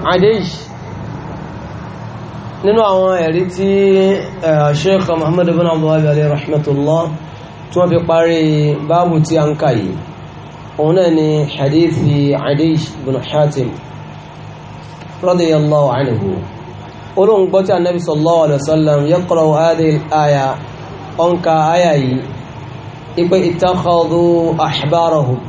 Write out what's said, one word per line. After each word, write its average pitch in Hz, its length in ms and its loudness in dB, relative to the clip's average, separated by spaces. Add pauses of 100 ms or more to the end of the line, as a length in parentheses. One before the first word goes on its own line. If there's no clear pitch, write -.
Adi. 185 360 2 (2250)
Nínú 214 220 2
àwọn 190 360 4
ẹ̀rí 165 260 0
tí, 185 260 -2 (680)
eh, 151 340 2
Sheikh 185 360 2
Muhammad 165 400 0
ibn 170 180 2
Abdul 160 180 0
Wahhab 156 220 2
alayhi 151 220 2
rahmatullah 147 760 0 (600)
tí - 120 -6
wọ́n 180 140 2
fi 170 80 4
parí 165 420 2 (400)
báàbù 170 400 2
tí 156 160 0
a 151 100 2
ń 151 80 0
kà 147 160 0
yìí, 98 220 -2 (840)
òun 156 200 2
náà 180 160 4
ni 156 180 2 (160)
hadithi 143 920 2
Adi 147 340 0 (240)
ibn 131 240 -4
Hatim 147 500 0 (1500)
radiyallahu 156 720 2
anhu. 120 400 -2 (800)
Ó - 140 2
lóun 208 220 4
gbọ́ 190 160 2
tí 190 100 -2
Ànábì 175 280 0
sallallahu 165 420 2
alaihi 147 180 2
wasallam 151 440 2
yaqra'u 165 480 2
hadhihi 160 480 2
al-aya, 147 460 2 (680)
ó 165 140 0
ń 175 140 2
ka 165 140 2 (140)
aya 175 260 4
yìí, 127 240 0 (960)
ipe 175 260 0
"ittakhadhu 170 840 0 (340)
ahbarahum." 151 840 0 (100)